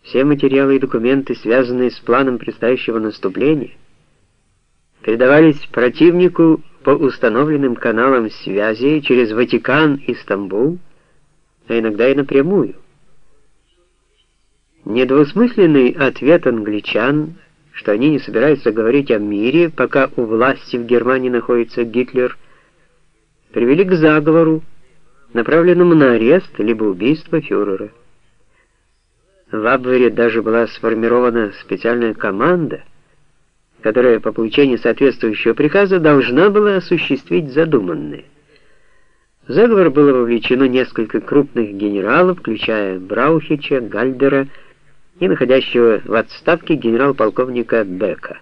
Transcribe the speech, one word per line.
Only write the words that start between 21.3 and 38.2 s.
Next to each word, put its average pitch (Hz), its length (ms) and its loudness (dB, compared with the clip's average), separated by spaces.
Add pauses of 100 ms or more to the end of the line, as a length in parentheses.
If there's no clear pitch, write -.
Гитлер, 123 540 -4 (1160)
привели 135 320 2
к 185 80 0
заговору, 160 680 2 (720)
направленному 170 640 2
на 135 180 6
арест 127 440 2
либо 110 260 -2
убийство 120 560 -2
фюрера. 101 520 -4 (1600)
В 110 140 -6
Абвере 127 440 2
даже 117 320 0
была 113 260 0
сформирована 117 920 -2
специальная 117 520 -4
команда, 120 720 -4 (960)
которая 117 380 2
по 107 120 -4
получении 120 440 0
соответствующего 113 760 -2
приказа 180 460 0
должна 147 500 4
была 208 260 2
осуществить 165 760 -4
задуманное. 95 760 -2 (1200)